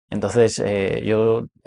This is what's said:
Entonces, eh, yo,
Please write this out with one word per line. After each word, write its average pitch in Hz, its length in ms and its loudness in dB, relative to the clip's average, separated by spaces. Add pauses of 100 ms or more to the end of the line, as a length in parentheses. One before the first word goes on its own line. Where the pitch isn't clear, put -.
(100)
Entonces, 104 480 0
eh, 101 480 -2
yo, 113 400 0 (200)